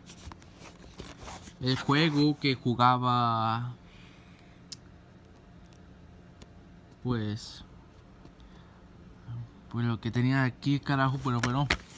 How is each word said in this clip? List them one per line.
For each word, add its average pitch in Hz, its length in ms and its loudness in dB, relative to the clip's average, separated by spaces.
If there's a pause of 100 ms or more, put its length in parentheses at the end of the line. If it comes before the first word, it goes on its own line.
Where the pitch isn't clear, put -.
(1600)
el 127 180 0
juego 147 600 4
que 139 160 0
jugaba, 123 1200 2 (3250)
pues, 110 600 -4 (2000)
pues 117 140 -2
lo 117 160 0
que 117 100 -4
tenía 127 340 2
aquí, 135 360 0
carajo, 135 420 0
pero 120 200 -2
bueno. 123 260 0 (300)